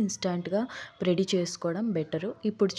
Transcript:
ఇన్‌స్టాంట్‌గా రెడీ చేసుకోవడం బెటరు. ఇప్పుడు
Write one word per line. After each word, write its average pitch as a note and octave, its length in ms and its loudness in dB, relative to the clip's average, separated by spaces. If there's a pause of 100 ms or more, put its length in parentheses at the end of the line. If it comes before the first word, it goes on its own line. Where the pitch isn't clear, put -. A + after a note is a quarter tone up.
ఇన్‌స్టాంట్‌గా F3+ 640 0 (380)
రెడీ F3+ 340 2
చేసుకోవడం F3 560 -2
బెటరు. E3 420 -2 (120)
ఇప్పుడు G#3 340 2